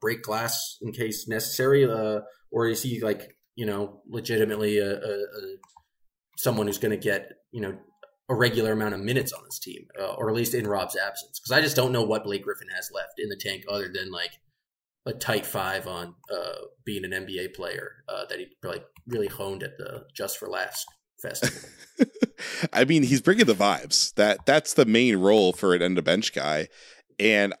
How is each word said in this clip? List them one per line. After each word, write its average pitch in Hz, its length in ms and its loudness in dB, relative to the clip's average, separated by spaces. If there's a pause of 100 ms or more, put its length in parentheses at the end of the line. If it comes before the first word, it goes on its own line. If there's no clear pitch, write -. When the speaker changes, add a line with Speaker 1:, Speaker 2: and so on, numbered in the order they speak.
Speaker 1:
break 113 200 -2
glass 113 600 -4
in 113 100 -8
case 113 340 -6
necessary, 131 640 2
uh, 107 300 -2 (300)
or 117 160 0
is 113 160 -2
he, 120 180 -4
like, 104 360 -4 (180)
you 113 120 -8
know, 101 420 -6
legitimately 107 680 0
a, 101 160 0
a, 104 180 -6
a 101 440 -8 (800)
someone 107 300 0
who's 101 120 -2
gonna 107 180 0
get, 101 340 -2 (220)
you 113 80 -10
know, 95 180 -8 (500)
a 131 60 -2
regular 117 380 2
amount 107 220 -2
of 95 60 -8
minutes 117 320 -2
on - 120 -16
this - 140 -12
team, - 280 -14 (140)
uh, 98 140 -6
or 110 160 -2
at 110 40 0
least 117 200 0
in 117 120 -2
Rob's 95 300 -2
absence? - 420 -6
'Cause 120 180 -4
I 156 40 6
just 143 160 2
don't 127 160 4
know 120 100 2
what 107 220 0
Blake 101 180 -4
Griffin 98 320 -10
has 92 180 -10
left - 260 -10
in 85 100 -6
the 98 80 -10
tank 95 320 -8
other 101 240 -6
than, 92 180 -8
like, 87 220 -8 (760)
a 117 60 -4
tight 107 340 -4
five 95 400 -4
on, 87 280 -10 (140)
uh, 87 260 -8 (300)
being 98 200 -8
an 95 80 -8
N 95 120 -6
B 95 140 -8
A 92 100 -6
player, 92 600 -10
uh, 98 180 -8
that 92 140 -10
he, 92 80 -14 (160)
like, 87 200 -10 (220)
really 110 220 -2
honed 98 340 -8
at - 160 -12
the - 360 -14
Just - 220 -6
for 101 120 -12
Laughs 92 360 -6 (380)
festival. - 480 -6 (280)
Speaker 2:
<laughs> - 760 -2
I 120 120 4
mean, 151 200 6
he's 127 180 4
bringing 208 240 6
the 113 80 6
vibes. 98 600 2
That, 104 300 4
that's 151 300 4
the 143 100 8
main 113 320 6
role 98 360 8
for 95 200 4
an 87 100 4
end 90 160 2
of 80 60 0
bench 90 300 2
guy. 76 340 0 (500)
And 101 420 4